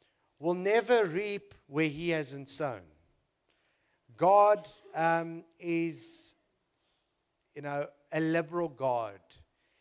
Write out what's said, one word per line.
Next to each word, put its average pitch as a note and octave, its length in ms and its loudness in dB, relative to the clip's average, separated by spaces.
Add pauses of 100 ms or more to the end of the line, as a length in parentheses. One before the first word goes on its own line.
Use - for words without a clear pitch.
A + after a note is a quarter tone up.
(380)
will E3+ 160 0
never G#3 520 2
reap G3+ 500 -6 (120)
where D#3 200 0
he D#3+ 220 -4
hasn't C#3 400 -4
sown. B2 320 -6 (1400)
God, G3+ 500 6 (260)
um, E3 520 -2 (140)
is, E3+ 760 -6 (1200)
you D3 60 -12
know, C#3+ 260 -4 (240)
a D#3 80 -2
liberal E3 480 0
God. B2 540 -4 (600)